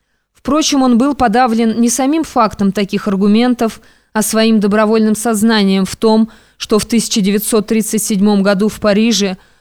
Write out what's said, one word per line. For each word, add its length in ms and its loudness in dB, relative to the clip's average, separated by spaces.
Впрочем, 500 -2
он 140 2
был 180 0
подавлен 640 0
не 120 2
самим 340 -2
фактом 480 -2
таких 340 -4
аргументов, 760 0
а 80 0
своим 380 0
добровольным 540 2
сознанием 680 0
в 120 -8
том, 340 2
что 220 -2
в 80 -2
тысяча 340 -2
девятьсот 460 0
тридцать 360 -2
седьмом 400 0
году 260 0
в 120 -8
Париже 560 0